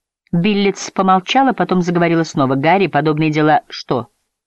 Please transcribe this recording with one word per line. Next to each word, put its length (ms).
Биллетс 600
помолчала, 600
потом 280
заговорила 420
снова. 320
«Гарри, 320
подобные 440
дела... 380
Что?» 420